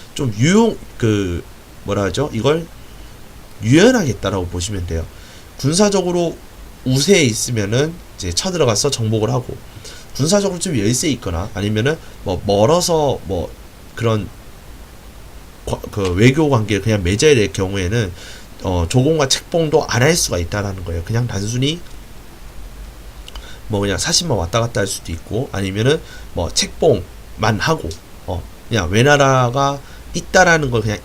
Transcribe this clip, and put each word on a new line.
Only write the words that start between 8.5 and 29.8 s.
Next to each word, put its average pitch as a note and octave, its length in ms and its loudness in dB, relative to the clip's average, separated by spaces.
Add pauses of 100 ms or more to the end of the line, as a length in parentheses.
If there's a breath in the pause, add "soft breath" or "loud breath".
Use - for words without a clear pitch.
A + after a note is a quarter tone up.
정복을 A2 400 0
하고, B2+ 260 -4 (600 loud breath)
군사적으로 F3+ 440 2
좀 D#3+ 180 -2
열세 B2+ 320 2
있거나 F#2+ 440 -4
아니면은 G#2+ 420 0 (280 loud breath)
뭐 F2+ 220 -2
멀어서 D3 760 4
뭐 F2 260 -4 (440)
그런 A2 340 0 (1400)
과-, - 140 -4 (100)
그 F#2+ 240 -2
외교 C#3 360 6
관계를 G#2+ 320 2
그냥 G#2+ 200 2
맺어야 A2+ 320 4
될 G2+ 180 2
경우에는, G2 600 -2 (520 loud breath)
어, F2+ 240 0
조공과 C#3+ 400 2
책봉도 D#3 580 0
안 - 160 2
할 D#3+ 120 6
수가 A#2 240 0
있다라는 F#2 460 -4
거예요. E2+ 200 -4
그냥 A#2 220 0
단순히 B2 540 -2 (1900 loud breath)
뭐 G2+ 120 0
그냥 G2 160 0
사신만 E3 400 0
왔다 F#2 240 0
갔다 A#2 200 -2
할 G2 60 0
수도 - 260 -8
있고, - 400 -6
아니면은 G2+ 480 0 (340 loud breath)
뭐 F2 160 -2
책봉만 A2 1080 0
하고, D#3+ 280 0 (380)
어, F2 160 -4 (260)
그냥 F2+ 220 0
외나라가 C3+ 880 4 (320 loud breath)